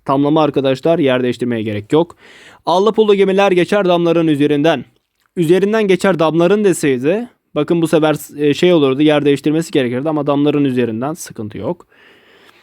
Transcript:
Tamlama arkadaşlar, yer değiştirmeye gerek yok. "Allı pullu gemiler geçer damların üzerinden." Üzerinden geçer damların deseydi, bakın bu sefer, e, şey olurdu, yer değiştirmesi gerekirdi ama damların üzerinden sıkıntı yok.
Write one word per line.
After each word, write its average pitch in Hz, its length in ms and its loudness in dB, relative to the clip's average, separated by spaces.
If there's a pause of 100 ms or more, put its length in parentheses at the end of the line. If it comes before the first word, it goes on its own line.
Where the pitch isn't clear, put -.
Tamlama 143 360 0
arkadaşlar, 143 580 0
yer 127 240 0
değiştirmeye 120 380 -4
gerek 107 320 -6
yok. 165 220 0 (500)
"Allı 190 280 0
pullu 208 220 2
gemiler 196 360 2
geçer 185 340 0
damların 170 420 2
üzerinden." 147 580 0 (500)
Üzerinden 190 520 2
geçer 185 320 0
damların 170 440 2
deseydi, 165 680 0 (260)
bakın 165 260 -2
bu 160 60 0
sefer, 156 280 2 (220)
e, 147 160 2
şey 180 200 2
olurdu, 139 280 2
yer 147 240 2
değiştirmesi 151 460 -2
gerekirdi 131 380 -2
ama 147 180 -4
damların 143 360 0
üzerinden 123 500 -4
sıkıntı 107 440 -14
yok. 123 300 -10 (760)